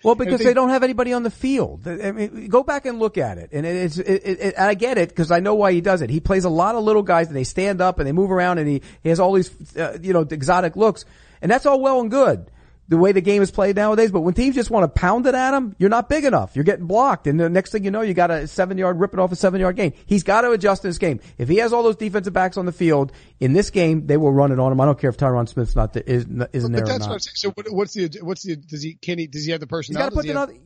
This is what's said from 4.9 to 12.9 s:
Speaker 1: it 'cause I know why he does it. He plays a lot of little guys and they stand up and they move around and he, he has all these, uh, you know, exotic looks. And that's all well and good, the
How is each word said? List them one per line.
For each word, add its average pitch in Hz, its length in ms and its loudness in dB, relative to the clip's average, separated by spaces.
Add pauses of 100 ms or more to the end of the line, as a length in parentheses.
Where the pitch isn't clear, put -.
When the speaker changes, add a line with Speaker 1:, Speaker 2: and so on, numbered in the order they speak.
Speaker 1:
it - 160 -2
'cause 160 160 0
I 175 80 4
know 208 160 0
why 202 180 4
he 175 80 2
does 180 220 0
it. 117 80 -4
He 156 80 0
plays 190 260 0
a 180 40 2
lot 175 260 2
of 226 80 -2
little 214 200 4
guys 170 260 2
and 147 60 -10
they 131 80 -2
stand 185 380 -2
up 185 160 2
and 147 100 -2
they 135 40 -2
move 185 200 2
around 180 280 0
and 151 100 -2
he, 139 140 -2 (180)
he 160 80 -2
has 165 100 2
all 190 140 4
these, 185 160 2 (280)
uh, 156 220 -6
you 185 140 -2
know, 170 80 4
exotic 160 540 0
looks. 208 300 0 (360)
And 175 100 0
that's 254 140 2
all 277 160 4
well 262 200 2
and 220 100 -4
good, 202 400 2 (380)
the 165 80 4